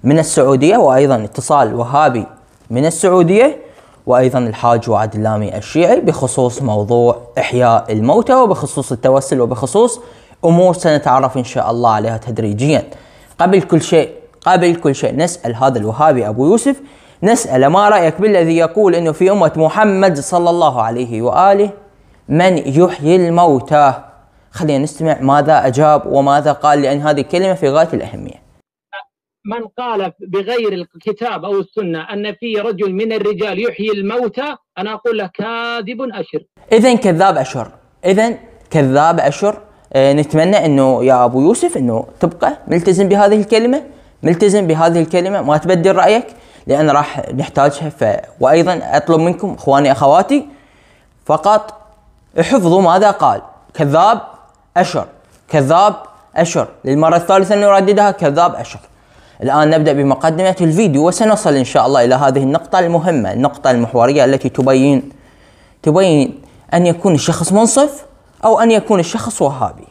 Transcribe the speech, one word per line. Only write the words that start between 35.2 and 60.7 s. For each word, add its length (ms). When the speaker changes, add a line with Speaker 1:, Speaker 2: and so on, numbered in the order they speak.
Speaker 2:
"كاذب 680
أشر". 320
Speaker 1:
إذن 260
كذاب 400
أشر، 340
إذن 320
كذاب 500
أشر. 400
آه، 180
نتمنى 520
إنه 380
يا 220
أبو 160
يوسف 360
إنه 280
تبقى 380
ملتزم 420
بهذه 300
الكلمة، 440
ملتزم 440
بهذه 340
الكلمة، 400
ما 160
تبدل 380
رأيك، 300
لأن 220
راح 400
نحتاجها. 600
ف-، 300
وأيضًا 440
أطلب 360
منكم 340
إخواني 380
أخواتي 540
فقط 480
احفظوا 420
ماذا 300
قال: 300
"كذاب 480
أشر، 300
كذاب 460
أشر"، 320
للمرة 300
الثالثة 400
نرددها: 560
"كذاب 440
أشر". 240
الآن 260
نبدأ 240
بمقدمة 680
الفيديو 460